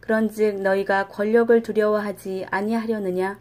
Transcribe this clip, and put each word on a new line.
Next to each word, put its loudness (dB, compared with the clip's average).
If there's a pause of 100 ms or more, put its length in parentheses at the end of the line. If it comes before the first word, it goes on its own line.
그런즉 0
너희가 0
권력을 4
두려워하지 -2
아니하려느냐? -2